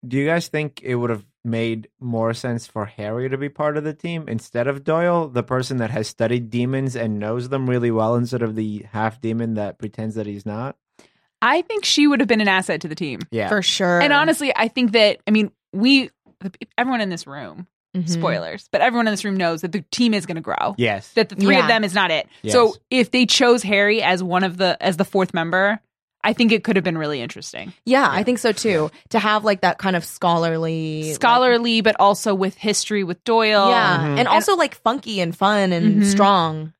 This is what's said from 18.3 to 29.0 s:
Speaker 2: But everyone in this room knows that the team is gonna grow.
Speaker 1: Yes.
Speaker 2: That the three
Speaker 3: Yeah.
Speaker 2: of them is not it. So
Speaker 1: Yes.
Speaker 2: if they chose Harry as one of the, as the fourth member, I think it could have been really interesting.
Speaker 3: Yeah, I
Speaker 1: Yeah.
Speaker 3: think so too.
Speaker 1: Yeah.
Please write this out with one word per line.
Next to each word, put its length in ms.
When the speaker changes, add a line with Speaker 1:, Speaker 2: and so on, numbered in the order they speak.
Speaker 2:
But 100
everyone 260
in 60
this 100
room 140
knows 240
that 100
the 200
team 240
is 100
gonna 160
grow. 360
Speaker 1:
Yes. 360
Speaker 2:
That 160
the 60
three 200
Speaker 3:
Yeah. 60
Speaker 2:
of 60
them 160
is 100
not 180
it. 160
So 180
Speaker 1:
Yes. 100
Speaker 2:
if 220
they 140
chose 380
Harry 380
as 220
one 200
of 140
the, 240
as 160
the 80
fourth 280
member, 460
I 100
think 180
it 120
could 120
have 100
been 120
really 240
interesting. 500
Speaker 3:
Yeah, 240
I 100
Speaker 1:
Yeah. 40
Speaker 3:
think 160
so 120
too. 420
Speaker 1:
Yeah. 60